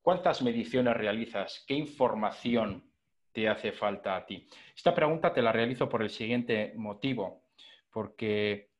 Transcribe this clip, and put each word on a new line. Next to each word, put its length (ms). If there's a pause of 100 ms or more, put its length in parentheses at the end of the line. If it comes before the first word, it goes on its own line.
¿Cuántas 420
mediciones 540
realizas? 680
¿Qué 80
información 1120 (440)
te 160
hace 240
falta 440
a 100
ti? 200 (300)
Esta 180
pregunta 380
te 80
la 120
realizo 360
por 140
el 80
siguiente 640
motivo, 680 (460)
porque, 880